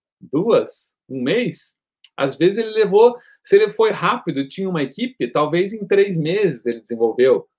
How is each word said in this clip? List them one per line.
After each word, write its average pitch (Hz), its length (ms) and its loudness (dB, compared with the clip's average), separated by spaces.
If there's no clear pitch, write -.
Duas? 160 800 -4
Um 131 140 -10
mês? 175 560 -6
Às 135 200 -4
vezes 190 200 2
ele 220 140 -4
levou, 220 440 4
se 196 120 2
ele 208 160 4
foi 220 200 2
rápido 170 480 -4
e 135 80 -4
tinha 190 220 -8
uma 160 140 -2
equipe, 165 480 -8
talvez 165 420 0
em 208 140 -10
três 196 300 2
meses 160 480 -2
ele 117 140 -4
desenvolveu. 117 680 2